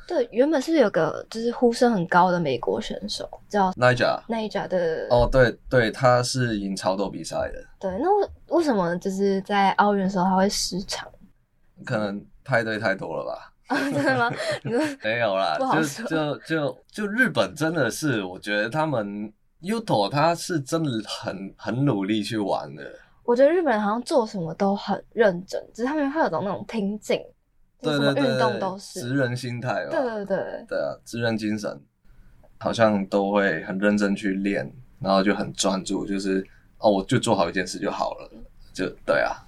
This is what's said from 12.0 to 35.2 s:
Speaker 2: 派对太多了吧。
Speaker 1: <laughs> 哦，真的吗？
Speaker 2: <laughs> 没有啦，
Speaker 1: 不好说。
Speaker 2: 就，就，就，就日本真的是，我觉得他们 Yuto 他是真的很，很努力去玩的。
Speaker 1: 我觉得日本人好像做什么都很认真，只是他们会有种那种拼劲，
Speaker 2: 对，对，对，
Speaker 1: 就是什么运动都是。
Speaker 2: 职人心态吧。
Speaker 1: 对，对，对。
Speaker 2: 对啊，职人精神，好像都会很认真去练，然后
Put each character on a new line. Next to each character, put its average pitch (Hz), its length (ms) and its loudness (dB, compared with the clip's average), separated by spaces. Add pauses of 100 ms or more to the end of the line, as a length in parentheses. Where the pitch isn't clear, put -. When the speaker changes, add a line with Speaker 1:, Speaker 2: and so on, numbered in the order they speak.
Speaker 2:
派 120 180 2
对 110 160 -2
太 104 160 0
多 90 220 -6
了 69 80 -4
吧。 58 320 -10
Speaker 1:
<laughs> - 140 -20
哦， 262 60 0 (180)
真 285 100 0
的 262 140 2
吗？ 240 120 2 (380)
Speaker 2:
<laughs> 269 340 -2
没 113 180 -2
有 107 140 2
啦， 90 220 0
Speaker 1:
不 262 80 -2
好 208 180 2
说。 151 240 -6
Speaker 2:
就， 151 340 -2
就， 156 280 -2
就， - 100 -8 (140)
就 214 140 -6
日 214 240 2
本 101 240 0
真 160 180 -2
的 139 180 0
是， 120 320 -2
我 92 160 -8
觉 104 160 -4
得 104 140 0
他 156 160 -2
们 110 480 -4 (300)
Yuto 196 480 0
他 160 240 2
是 170 260 -4
真 160 240 -2
的 147 60 -2 (180)
很， 92 480 -8
很 - 180 -6 (120)
努 101 180 2
力 104 180 0
去 110 140 -6
玩 90 400 -2
的。 71 80 -14 (380)
Speaker 1:
我 240 120 0
觉 247 80 4
得 285 80 8
日 359 120 2
本 285 100 2
人 214 80 0
好 208 80 0
像 226 140 -2
做 254 240 2
什 214 100 -10
么 165 160 -4
都 202 240 0
很 - 260 -4 (120)
认 190 320 4
真， - 260 -8
只 - 80 -12
是 247 80 -2
他 294 60 -2
们 285 180 0
会 320 80 0
有 262 80 2
种 160 160 -2
那 202 60 -2
种 180 180 -6
拼 208 300 -4
劲， 214 200 -2 (600)
Speaker 2:
对， 147 180 -2
对， 143 140 2
对， 202 100 0
Speaker 1:
就 - 0 -
是 269 40 2
什 - 20 2
么 262 60 2
运 - 40 0
动 233 220 0
都 190 180 -4
是。 - 220 -12
Speaker 2:
职 123 160 -2
人 123 180 0
心 123 240 -6
态 110 280 -4
吧。 - 40 -8
Speaker 1:
对， 311 120 0
对， 226 240 -4
对。 - 420 -4
Speaker 2:
对 - 100 -4
啊， 71 140 -2 (100)
职 117 200 -8
人 113 120 2
精 107 240 -2
神， 76 220 -8 (800)
好 - 120 -4
像 104 360 4
都 101 260 2
会 98 320 2
很 95 140 -6
认 104 180 4
真 101 180 2
去 98 200 -2
练， 95 360 -2 (300)
然 87 100 -2
后 98 120 4